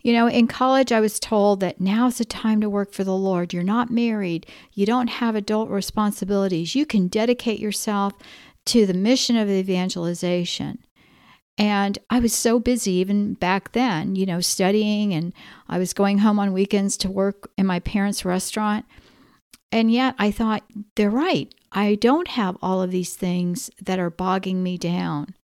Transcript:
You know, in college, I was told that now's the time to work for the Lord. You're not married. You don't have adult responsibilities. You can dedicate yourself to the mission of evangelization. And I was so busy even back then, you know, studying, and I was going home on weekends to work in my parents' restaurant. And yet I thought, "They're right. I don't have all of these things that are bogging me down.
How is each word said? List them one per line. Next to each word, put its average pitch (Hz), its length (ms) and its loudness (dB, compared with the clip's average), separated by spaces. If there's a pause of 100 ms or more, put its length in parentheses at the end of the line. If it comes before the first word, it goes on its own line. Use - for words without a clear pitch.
You 233 120 2
know, 233 140 4
in 233 200 4
college, 262 460 2
I 220 80 4
was 214 180 0
told 202 400 2
that 180 220 -4
now's 226 380 2
the 233 40 0
time 220 380 0
to 208 80 0
work 202 240 -2
for 196 100 -4
the 190 140 0
Lord. 185 340 0
You're 175 120 -4
not 233 280 0
married. 214 540 -2 (260)
You 196 140 0
don't 240 240 0
have 226 260 -2
adult 214 340 -2
responsibilities. 196 1040 -2
You 285 120 2
can 190 240 2
dedicate 226 500 0
yourself 202 540 -2 (540)
to 220 180 6
the 190 80 0
mission 233 420 2
of 214 140 2
evangelization. 180 1300 -2 (760)
And 202 420 0 (100)
I 240 100 2
was 233 120 2
so 233 280 2
busy 233 340 0
even 202 400 0
back 185 400 -2
then, 202 420 -2
you 190 100 0
know, 175 140 -2
studying, 208 760 0
and 170 200 -2 (340)
I 170 120 -4
was 180 120 -2
going 202 280 2
home 208 200 4
on 202 140 0
weekends 196 420 0
to 190 160 -4
work 196 460 -2
in 196 80 2
my 180 160 0
parents' 202 420 -2
restaurant. 208 600 -2 (840)
And 226 200 4
yet 254 280 2
I 208 100 2
thought, 220 320 -2 (340)
"They're 208 140 2
right. 269 420 0 (200)
I 208 240 2
don't 269 320 2
have 190 340 -2
all 185 220 0
of 180 80 -4
these 180 240 -4
things 175 560 -2 (100)
that 190 160 -4
are 175 140 -2
bogging 185 500 -2
me 180 160 -4
down. 170 560 -4 (160)